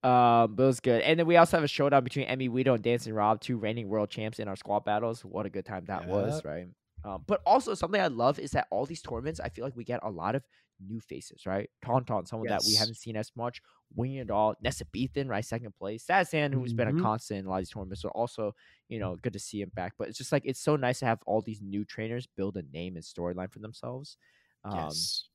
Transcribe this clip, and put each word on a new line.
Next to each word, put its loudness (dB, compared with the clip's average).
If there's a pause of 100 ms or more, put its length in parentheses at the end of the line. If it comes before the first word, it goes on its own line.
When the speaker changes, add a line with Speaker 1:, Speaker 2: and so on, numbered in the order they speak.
Speaker 1:
Um, 6
but 4
it 8
was 4
good. 4
And 4
then 4
we 8
also 8
have 4
a 0
showdown 4
between -2
Emmy -2
Weedle 4
and 0
Dancing 0
Rob, 4
two -2
reigning -2
world 0
champs -6
in -6
our -6
squad -2
battles. 0
What -4
a -6
good -6
time -8
that -6
was, 0
Speaker 2:
Yep. -6
Speaker 1:
right? -8 (380)
Um, -8
but 0
also 4
something 0
I 2
love 2
is -8
that 0
all -2
these -12
tournaments, -6
I -6
feel -10
like -8
we -10
get -4
a -4
lot -2
of 0 (380)
new -8
faces, -14
right? -2 (140)
Tauntaun, 0
someone -6
that 0
we 2
Speaker 2:
Yes. 4
Speaker 1:
haven't -2
seen -8
as -4
much. -6 (340)
Wing -4
It -8
All, 4
Nessa -4
Beathen, -4
right? -2
Second -6
place. -8
Sad 4
Sand, 2
who's 0
been 2
a 2
Speaker 2:
Mm-hmm. 2
Speaker 1:
constant 0
in -8
a -6
lot 0
of 2
these -8
tournaments, -10
so -4
also, -2 (340)
you -8
know, -4
good -4
to -8
see -8
him -6
back. -6
But -4
it's -12
just, -4
like, 2
it's -4
so 2
nice 0
to 0
have 2
all 2
these -8
new -4
trainers -6
build -4
a -6
name -8
and -12
storyline -6
for -16
themselves. -10 (480)
Um, -2
Speaker 2:
Yes. -4